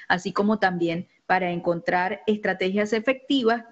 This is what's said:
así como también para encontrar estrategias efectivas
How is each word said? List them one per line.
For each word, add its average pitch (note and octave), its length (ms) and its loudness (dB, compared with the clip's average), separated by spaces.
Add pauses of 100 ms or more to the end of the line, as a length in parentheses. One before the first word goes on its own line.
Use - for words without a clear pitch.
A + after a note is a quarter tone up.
así F3+ 240 -2
como G#3+ 260 2
también F3 480 0 (200)
para F#3 260 2
encontrar F3 760 -2
estrategias G3+ 640 0
efectivas A#3 800 0